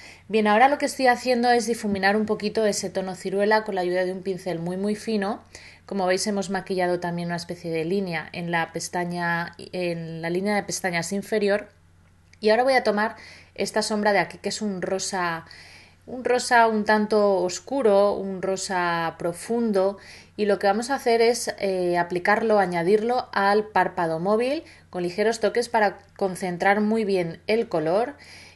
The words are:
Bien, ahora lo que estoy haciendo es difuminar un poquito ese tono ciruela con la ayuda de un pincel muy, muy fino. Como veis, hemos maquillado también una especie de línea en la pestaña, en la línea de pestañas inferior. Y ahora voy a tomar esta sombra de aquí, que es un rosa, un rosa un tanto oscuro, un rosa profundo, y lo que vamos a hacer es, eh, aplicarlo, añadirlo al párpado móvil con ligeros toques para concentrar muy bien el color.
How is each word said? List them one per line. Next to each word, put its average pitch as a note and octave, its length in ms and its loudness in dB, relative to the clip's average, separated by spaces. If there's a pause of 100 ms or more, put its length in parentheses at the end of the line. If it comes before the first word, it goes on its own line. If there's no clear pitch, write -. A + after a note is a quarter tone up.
(280)
Bien, G#3+ 180 0
ahora A3 220 6
lo C#4+ 100 0
que C#4+ 80 -2
estoy B3+ 220 2
haciendo B3 420 2
es A#3+ 160 2
difuminar G3+ 500 0
un G#3+ 100 0
poquito G#3+ 380 -2
ese G3+ 260 0
tono F#3+ 260 -6
ciruela G3+ 480 2
con G3+ 100 -6
la F#3+ 60 0
ayuda F3+ 240 0
de F#3 80 -2
un F#3 100 -10
pincel F3 380 -4
muy, F3 160 -4
muy G3+ 180 -2
fino. G#3+ 480 -4 (420)
Como G3 220 -2
veis, F#3 200 2
hemos G3 240 -2
maquillado F3+ 500 -2
también F3 280 -4
una F3 80 -4
especie E3+ 340 -10
de D#3+ 140 -2
línea F3 480 -4
en E3+ 180 -6
la E3 220 -2
pestaña, E3+ 840 -4 (180)
en E3+ 500 -6
la E3 80 -4
línea F#3+ 240 0
de G3 80 0
pestañas F3 500 -4
inferior. G3+ 560 0 (720)
Y G#3+ 100 2
ahora A#3 140 4
voy C4+ 100 4
a B3 100 2
tomar G#3+ 320 0 (380)
esta G3 280 -2
sombra G#3 300 0
de G3+ 60 4
aquí, F3 200 -2
que - 100 -8
es G3 120 -6
un G3 220 -4
rosa, F3+ 600 -4 (600)
un B3 200 -12
rosa A#3+ 420 4
un G#3+ 180 2
tanto G#3 520 4
oscuro, G3+ 800 2
un F#3+ 280 -6
rosa F3 720 -2
profundo, G3 800 0 (400)
y G#3 80 -2
lo G3 140 2
que G#3 80 -2
vamos A3 240 0
a C#4 60 0
hacer A#3 260 2
es, A#3 360 2
eh, F#3 380 0
aplicarlo, G3+ 600 2
añadirlo G3 760 2
al G#3 360 2
párpado F3 500 0
móvil A#3 460 0 (260)
con F3+ 120 -6
ligeros G#3 380 0
toques A#3 280 0
para G#3 300 2 (180)
concentrar F#3+ 640 0
muy G#3+ 240 2
bien F3+ 420 -2
el A3+ 220 0
color. F3+ 480 0 (400)